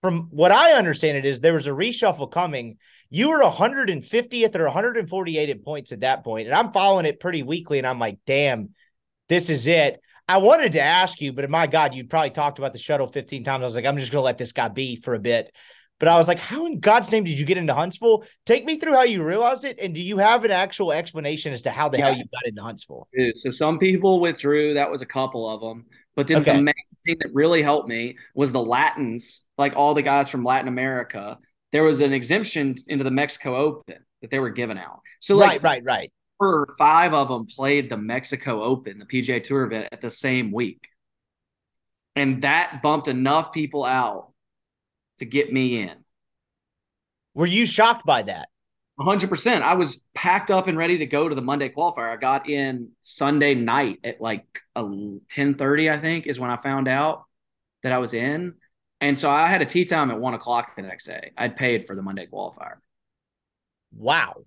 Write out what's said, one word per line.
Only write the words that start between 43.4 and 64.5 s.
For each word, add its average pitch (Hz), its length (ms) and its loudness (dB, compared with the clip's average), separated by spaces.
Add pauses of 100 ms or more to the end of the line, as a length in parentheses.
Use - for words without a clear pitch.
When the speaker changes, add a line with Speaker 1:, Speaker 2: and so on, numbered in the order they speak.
Speaker 2:
people 147 320 -6
out 123 500 -2 (840)
to 131 80 -12
get 131 280 -2
me 123 280 0
in. 90 220 -12 (1300)
Speaker 1:
Were 156 120 0
you 202 200 2
shocked 226 400 4
by 127 180 4
that? 90 260 -10 (500)
Speaker 2:
A 139 40 -4
hundred 190 260 2
percent. 190 340 0
I 160 120 4
was 170 280 -2 (100)
packed 190 360 0
up 185 180 2
and 160 100 -2
ready 170 200 0
to 151 80 -4
go 147 240 0
to 147 60 -4
the 131 60 -6
Monday 135 280 -4
qualifier. 131 420 -4
I 117 40 -8
got 135 340 -2
in 135 520 -4
Sunday 143 520 2
night 120 500 0
at, - 160 -10
like, 110 260 -6 (840)
ten 143 260 -2
thirty, 147 340 2
I 151 100 0
think, 160 260 -4
is 127 140 -6
when 127 100 -6
I 123 80 -4
found 135 300 -4
out 143 380 -2 (580)
that 131 80 -2
I 127 80 2
was 120 140 -6
in. 151 420 -4 (460)
And 143 160 2
so 147 120 0
I 151 180 4
had 185 140 2
a - 40 0
tee 175 200 0
time 156 260 0
at 110 80 -6
one 123 140 -4
o'clock 120 420 -4
the 101 60 -14
next 95 240 -16
day. - 320 -16
I'd 123 180 -4
paid 120 320 -2
for 98 80 -12
the 98 60 -10
Monday 95 260 -10
qualifier. - 520 -14 (1120)
Speaker 1:
Wow. 120 540 -4